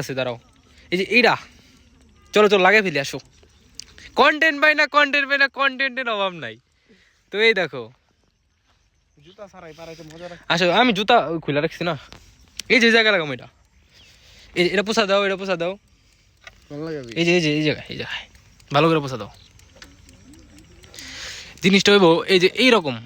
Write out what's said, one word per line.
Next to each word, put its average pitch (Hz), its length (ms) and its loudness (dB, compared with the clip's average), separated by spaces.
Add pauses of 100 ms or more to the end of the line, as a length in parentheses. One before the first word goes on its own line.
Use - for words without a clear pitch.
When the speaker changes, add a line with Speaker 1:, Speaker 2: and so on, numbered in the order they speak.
Speaker 1:
আছে, 143 180 -10
দাঁড়াও, 123 180 -6 (560)
এই 180 60 -2
যে 196 60 -4 (100)
এইটা। 226 180 4 (1000)
চলো, 208 180 6
চলো, 202 160 4
লাগাই 208 200 4
ফেলি, 143 180 -2
আসো। 135 140 -10 (1000)
কনটেন্ট 302 420 2
পাই 302 160 4
না, 302 60 2 (100)
কনটেন্ট 285 340 2
পাই 277 140 -2
না, 277 40 2 (120)
কনটেন্টের 262 560 -4
অভাব 196 160 -4 (120)
নাই। 113 120 -14 (760)
তো - 60 -12 (120)
এই 226 120 4
দেখো, 147 240 -6 (1400)
Speaker 2:
জুতা 196 260 -20
ছাড়াই 175 280 -20
পারাইতে 165 320 -18
মজা 170 200 -18
লাগে। 170 120 -20 (100)
Speaker 1:
আসো, 175 120 2 (160)
আমি 254 160 4
জুতা 214 180 2 (280)
খুলে 143 220 -2
রাখছি - 240 -8
না। 165 40 -2 (800)
এই 254 100 4
যে 233 120 4
জায়গা 220 200 4
লাগামো 156 220 -4
এটা, - 100 -20 (1080)
এই 175 80 2
যে 170 80 0
এটা 196 140 0
পোছা 220 220 0
দাও, 202 180 2
এটা 190 140 -4
পোছা 190 200 -4
দাও। 180 120 -4 (1000)
Speaker 2:
ভালো 147 140 -12
লাগে। 160 120 -10 (220)
Speaker 1:
এই 170 80 -2
যে, 170 100 2
এই 175 80 2
যে, 151 40 0 (100)
এই 156 80 -2
জায়গায়, 127 260 -4
এই - 80 -12
জায়গায় - 220 -12 (520)
ভালো 160 140 4
করে 160 160 0
পোছা 131 160 -8
দাও। 101 100 -14 (2250)
জিনিসটা 196 300 4
হইবো 185 180 6 (220)
এই 185 100 4
যে 185 60 4 (140)
এইরকম। 190 320 2 (100)